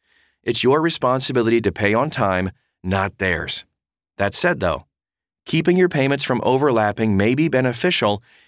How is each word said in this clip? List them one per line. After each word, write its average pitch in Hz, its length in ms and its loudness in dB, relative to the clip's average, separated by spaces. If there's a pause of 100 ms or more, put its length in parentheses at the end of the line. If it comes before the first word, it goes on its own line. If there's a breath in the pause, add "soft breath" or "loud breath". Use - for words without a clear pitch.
(420)
It's - 220 -4
your 139 180 2
responsibility 127 800 0
to 101 100 0
pay 104 220 -2
on 131 160 0
time, 95 400 -2 (340)
not 95 360 -2
theirs. 87 460 -4 (520)
That 101 160 -2
said, 175 260 -2
though, 82 260 -4 (600)
keeping 165 320 2
your 180 120 4
payments 139 340 0
from 123 200 -2
overlapping 113 720 2
may 107 200 2
be 160 120 0
beneficial 127 760 0 (240 soft breath)